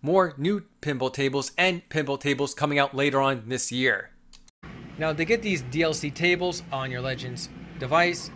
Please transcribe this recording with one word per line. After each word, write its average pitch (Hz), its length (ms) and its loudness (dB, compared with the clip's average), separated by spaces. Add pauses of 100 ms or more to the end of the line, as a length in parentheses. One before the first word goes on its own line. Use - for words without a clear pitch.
more 170 340 4
new 185 240 0 (180)
pinball 131 320 -2
tables, 135 460 -2
and 180 320 2
pinball 139 300 -2
tables 143 340 0
coming 147 240 0
out 139 180 2
later 143 240 2
on 135 280 0
this 123 240 0
year. 123 400 0 (880)
Now, 160 120 0
to 160 140 0
get 226 160 2
these 185 220 0
D 127 180 -2
L 160 140 2
C 147 160 -4
tables 175 500 0 (100)
on 131 200 -4
your 123 100 -6
Legends 127 480 -6 (300)
device 165 560 2